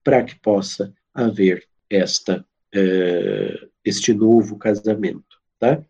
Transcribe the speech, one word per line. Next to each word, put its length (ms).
para 220
que 160
possa 540
haver 540
esta, 560
eh, 920
este 300
novo 440
casamento, 840
tá? 300